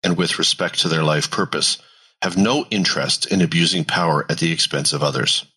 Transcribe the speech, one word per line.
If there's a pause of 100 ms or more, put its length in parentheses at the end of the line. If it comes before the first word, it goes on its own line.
and
with
respect
to
their
life
purpose (460)
have
no
interest
in
abusing
power
at
the
expense
of
others. (120)